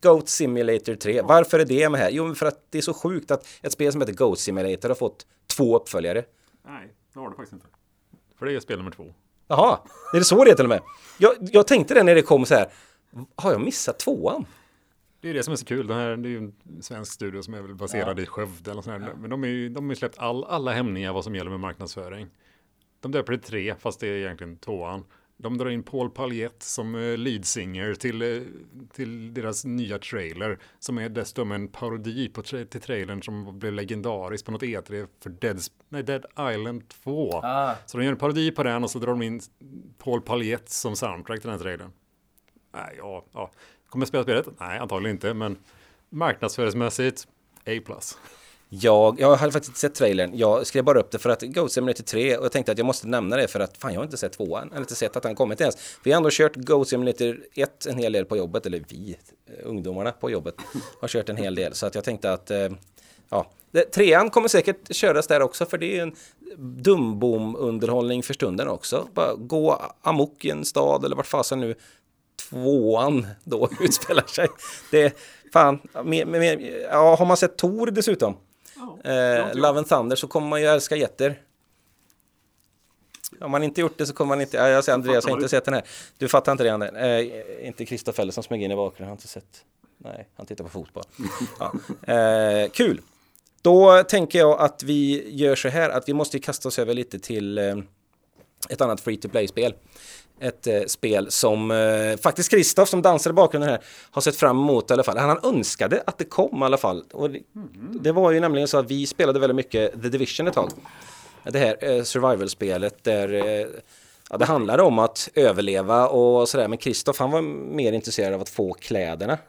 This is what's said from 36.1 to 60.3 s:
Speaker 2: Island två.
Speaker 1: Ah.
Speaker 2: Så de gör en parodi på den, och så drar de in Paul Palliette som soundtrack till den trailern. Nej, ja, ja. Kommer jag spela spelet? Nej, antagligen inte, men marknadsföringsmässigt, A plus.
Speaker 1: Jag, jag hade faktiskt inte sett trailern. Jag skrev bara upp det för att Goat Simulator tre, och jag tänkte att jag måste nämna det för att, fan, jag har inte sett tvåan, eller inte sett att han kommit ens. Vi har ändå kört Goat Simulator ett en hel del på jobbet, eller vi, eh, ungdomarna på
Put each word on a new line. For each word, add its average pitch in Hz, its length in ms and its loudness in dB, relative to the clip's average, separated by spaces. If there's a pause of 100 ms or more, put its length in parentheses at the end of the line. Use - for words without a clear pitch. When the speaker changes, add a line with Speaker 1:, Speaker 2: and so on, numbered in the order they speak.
Speaker 2:
Island 110 340 -10
två. 135 540 -6
Speaker 1:
Ah. 131 320 -2 (120)
Speaker 2:
Så - 120 -10
de 123 60 -2
gör 139 80 0
en - 60 -6
parodi 151 320 -2
på 156 120 -6
den, 120 220 -2
och 113 60 -6
så - 80 -10
drar 120 100 -6
de 123 140 -2
in 113 180 -8 (580)
Paul 120 220 -4
Palliette 117 520 -6
som 107 240 -6
soundtrack 104 440 -8
till 117 100 -12
den 104 80 -8
trailern. 87 320 -10 (840)
Nej, - 240 -16
ja, 95 340 -16
ja. 101 180 -12 (380)
Kommer 127 140 -6
jag 131 60 -6
spela 131 140 -2
spelet? 120 240 -2 (140)
Nej, 90 180 -10
antagligen 104 380 -6
inte, 101 180 -6
men 107 220 -6 (540)
marknadsföringsmässigt, 123 1160 -4 (400)
A 110 40 -8 (160)
plus. - 320 -16 (520)
Speaker 1:
Jag, 110 500 6
jag 139 160 8
hade 147 160 2
faktiskt 143 180 -4
inte - 100 -12
sett 143 140 -2
trailern. 95 400 2
Jag 113 320 2
skrev 131 180 0
bara 139 160 6
upp - 100 -2
det 110 80 -6
för 120 120 -2
att 113 120 0
Goat 135 300 -2
Simulator 123 320 -2
tre, 120 320 0
och 131 80 -4
jag 123 80 -2
tänkte 127 200 0
att 104 60 -2
jag 113 60 0
måste - 220 -4
nämna 113 300 -2
det 127 120 0
för 101 120 -4
att, 95 160 -4
fan, 127 160 -8
jag 90 80 -6
har 127 40 -4
inte 151 120 -12
sett 95 160 -6
tvåan, 104 380 -8
eller 147 100 -10
inte 127 140 -10
sett 113 220 -4
att 123 80 -8
han 110 100 -4
kommit 107 260 -2
ens. - 440 -4
Vi 127 80 2
har 156 40 6
ändå 160 160 4
kört 156 240 2
Goat 135 320 2
Simulator 123 500 -2 (160)
ett - 320 -4
en 131 120 -6
hel 113 140 -2
del 101 120 0
på 107 120 -6
jobbet, 95 300 -4
eller 87 220 -6
vi, 92 280 -14 (300)
eh, - 60 -20 (120)
ungdomarna 98 480 -6
på - 180 -6